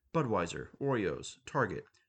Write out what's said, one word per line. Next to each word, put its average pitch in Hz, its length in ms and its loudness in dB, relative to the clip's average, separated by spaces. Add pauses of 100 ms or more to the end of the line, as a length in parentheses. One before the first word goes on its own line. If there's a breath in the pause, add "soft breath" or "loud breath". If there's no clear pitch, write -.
(140 soft breath)
Budweiser, 92 540 0 (120)
Oreos, 104 580 0 (100)
Target, 101 380 0 (240 soft breath)